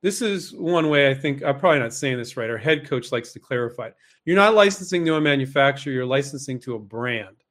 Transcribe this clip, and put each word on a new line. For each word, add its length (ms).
This 200
is 320
one 360
way 200
I 40
think, 300
I'm 160
probably 200
not 140
saying 240
this 180
right. 140
Our 80
head 300
coach 240
likes 220
to 60
clarify 480
it. 80
You're 100
not 200
licensing 500
to 100
a 60
manufacturer, 720
you're 120
licensing 560
to 140
a 40
brand. 580